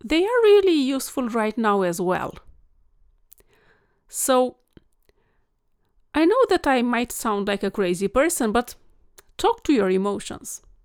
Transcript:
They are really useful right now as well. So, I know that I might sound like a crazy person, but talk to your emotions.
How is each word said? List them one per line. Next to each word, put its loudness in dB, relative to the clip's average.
They 0
are 0
really 6
useful -2
right -2
now 0
as -2
well. -4
So, -2
I 2
know 4
that 0
I 2
might -2
sound -4
like -4
a -2
crazy -2
person, 0
but -4
talk 0
to 2
your 2
emotions. -6